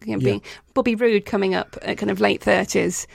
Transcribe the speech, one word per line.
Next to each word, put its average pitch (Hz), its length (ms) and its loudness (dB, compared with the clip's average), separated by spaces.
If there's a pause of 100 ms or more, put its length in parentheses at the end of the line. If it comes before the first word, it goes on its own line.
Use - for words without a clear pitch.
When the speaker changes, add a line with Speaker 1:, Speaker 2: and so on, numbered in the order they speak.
Speaker 1:
you 220 80 -6
know, - 60 -2
Speaker 2:
Yeah. 131 60 0
Speaker 1:
being 202 160 0 (320)
Bobby 247 220 2
Roode 220 300 4
coming 190 300 0
up - 260 -4
at - 160 -4
kind 208 140 -2
of 190 80 -2
late 202 240 -2
thirties. 185 720 0